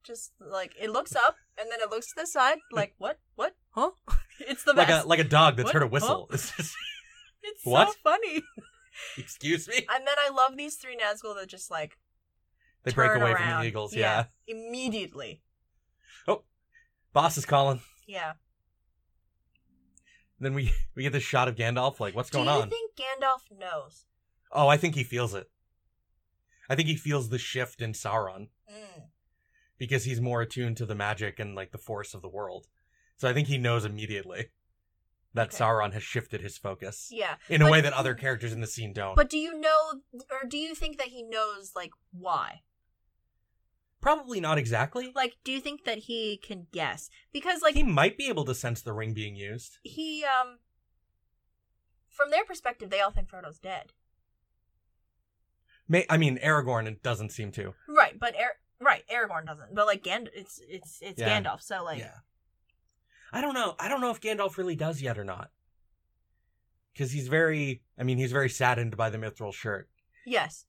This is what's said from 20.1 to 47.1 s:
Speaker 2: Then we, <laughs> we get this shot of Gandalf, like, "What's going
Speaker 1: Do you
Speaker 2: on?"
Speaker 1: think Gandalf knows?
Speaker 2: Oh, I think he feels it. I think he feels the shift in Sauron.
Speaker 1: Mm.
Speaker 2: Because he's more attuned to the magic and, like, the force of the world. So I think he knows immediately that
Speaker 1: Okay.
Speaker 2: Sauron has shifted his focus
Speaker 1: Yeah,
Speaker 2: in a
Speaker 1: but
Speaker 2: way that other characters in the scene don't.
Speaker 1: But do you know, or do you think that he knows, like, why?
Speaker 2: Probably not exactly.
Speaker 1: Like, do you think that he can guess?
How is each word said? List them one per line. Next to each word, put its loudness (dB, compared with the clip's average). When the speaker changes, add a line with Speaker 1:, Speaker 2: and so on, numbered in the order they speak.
Speaker 2:
Then -2
we, 2
<laughs> -6
we -4
get 0
this 0
shot 2
of -4
Gandalf, 0
like, -4
"What's -4
going 2
Speaker 1:
Do 4
you 6
Speaker 2:
on?" -2
Speaker 1:
think -6
Gandalf -2
knows? -10
Speaker 2:
Oh, 4
I 8
think 0
he -2
feels -4
it. -10
I 0
think 2
he 0
feels -2
the -2
shift -6
in -4
Sauron. -4
Speaker 1:
Mm. -18
Speaker 2:
Because -2
he's -4
more 0
attuned -4
to -6
the -6
magic -4
and, -8
like, -12
the -14
force -10
of -16
the -14
world. -10
So -2
I 2
think 2
he 0
knows 2
immediately -8
that 0
Speaker 1:
Okay. -12
Speaker 2:
Sauron 2
has -8
shifted -6
his -12
focus -10
Speaker 1:
Yeah, -6
Speaker 2:
in 6
a 10
Speaker 1:
but 10
Speaker 2:
way 10
that 2
other 0
characters -2
in -6
the -4
scene -8
don't. -2
Speaker 1:
But 6
do -4
you -6
know, 2
or -6
do -8
you -8
think -6
that -6
he -16
knows, -6
like, -10
why? -4
Speaker 2:
Probably 2
not 2
exactly. 0
Speaker 1:
Like, 0
do -8
you -4
think -10
that -2
he -6
can -14
guess? -4